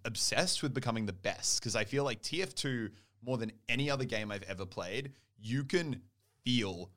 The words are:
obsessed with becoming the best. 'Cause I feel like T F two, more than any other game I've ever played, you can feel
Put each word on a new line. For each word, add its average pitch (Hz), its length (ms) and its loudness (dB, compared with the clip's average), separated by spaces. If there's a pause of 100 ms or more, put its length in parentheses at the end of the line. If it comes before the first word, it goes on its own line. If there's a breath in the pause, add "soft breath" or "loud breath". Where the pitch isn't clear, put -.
obsessed - 580 2
with 139 120 2
becoming 117 320 0
the 98 60 -2
best. - 500 0
'Cause 110 140 -2
I 107 80 4
feel 139 200 2
like 120 180 0
T 165 200 -2
F 180 120 -4
two, 120 360 0 (320 soft breath)
more 123 160 0
than 110 140 -2 (160)
any 131 220 2
other 135 140 2
game 107 280 -2
I've 101 120 -4
ever 95 220 -6
played, 104 460 -6 (260 soft breath)
you 117 260 -2
can 143 380 0 (420)
feel 98 520 2